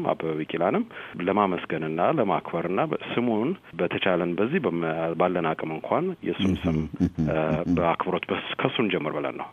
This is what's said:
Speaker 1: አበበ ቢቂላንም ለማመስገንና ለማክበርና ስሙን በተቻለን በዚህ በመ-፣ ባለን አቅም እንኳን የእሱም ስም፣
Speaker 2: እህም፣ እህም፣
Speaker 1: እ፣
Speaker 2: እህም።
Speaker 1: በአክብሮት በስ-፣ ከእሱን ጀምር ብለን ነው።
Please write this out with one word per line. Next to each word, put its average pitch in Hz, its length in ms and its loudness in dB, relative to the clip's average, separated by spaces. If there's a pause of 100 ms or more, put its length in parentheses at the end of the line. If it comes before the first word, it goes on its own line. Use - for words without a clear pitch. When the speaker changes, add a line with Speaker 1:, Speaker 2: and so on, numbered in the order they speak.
Speaker 1:
አበበ 80 300 0
ቢቂላንም 87 480 0 (360)
ለማመስገንና 87 840 0 (100)
ለማክበርና 90 680 0 (260)
ስሙን 117 440 0 (260)
በተቻለን 87 580 2
በዚህ 120 260 0
በመ-፣ 85 260 0 (300)
ባለን 87 300 2
አቅም 80 260 -2
እንኳን 104 340 0 (160)
የእሱም 92 340 0
ስም፣ 82 220 0
Speaker 2:
እህም፣ 78 100 0 (160)
እህም፣ 85 220 2
Speaker 1:
እ፣ 82 100 2 (120)
Speaker 2:
እህም። 82 260 2
Speaker 1:
በአክብሮት 87 520 2
በስ-፣ - 320 -4
ከእሱን 127 320 0
ጀምር 76 240 -2
ብለን 71 220 -4
ነው። - 180 -8